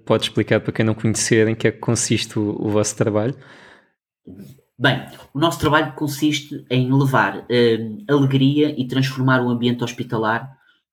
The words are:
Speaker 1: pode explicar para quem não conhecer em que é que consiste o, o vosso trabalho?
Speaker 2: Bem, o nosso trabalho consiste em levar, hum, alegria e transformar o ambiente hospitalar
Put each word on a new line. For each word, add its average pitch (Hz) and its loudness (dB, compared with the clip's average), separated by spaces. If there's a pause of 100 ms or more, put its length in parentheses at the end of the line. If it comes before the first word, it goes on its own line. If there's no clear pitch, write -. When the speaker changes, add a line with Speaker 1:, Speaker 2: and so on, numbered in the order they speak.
Speaker 1:
pode - 0
explicar 110 0
para - -6
quem 117 0
não 110 2
conhecer 110 2
em 110 -2
que - -2
é 110 2
que - -12
consiste - -2
o, 104 -2
o - -2
vosso 104 0
trabalho? 110 0 (1400)
Speaker 2:
Bem, 127 0 (300)
o 139 -2
nosso 165 0
trabalho 151 2
consiste 147 -4
em 127 2
levar, 117 2
hum, 113 0
alegria 143 2
e 131 -2
transformar 131 0
o 123 0
ambiente 120 0
hospitalar 117 -4 (360)